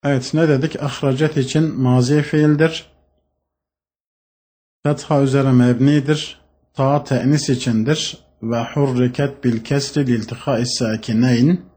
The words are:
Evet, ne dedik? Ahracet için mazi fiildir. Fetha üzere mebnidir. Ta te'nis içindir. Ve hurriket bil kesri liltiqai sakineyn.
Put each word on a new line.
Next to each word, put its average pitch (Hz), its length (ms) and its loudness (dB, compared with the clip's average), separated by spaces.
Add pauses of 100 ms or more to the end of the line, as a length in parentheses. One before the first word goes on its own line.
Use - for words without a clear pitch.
Evet, 135 300 -2
ne 160 140 2
dedik? 151 360 0
Ahracet 147 540 -2
için 156 420 -2
mazi 127 420 2
fiildir. 151 720 0 (1900)
Fetha 147 360 0
üzere 135 300 2
mebnidir. 131 920 2 (320)
Ta 139 300 0
te'nis 139 460 0
içindir. 123 800 -2 (140)
Ve 117 200 -4
hurriket 131 800 -2
bil 113 200 -2
kesri 143 440 -2
liltiqai 120 580 -2
sakineyn. 120 1000 0 (120)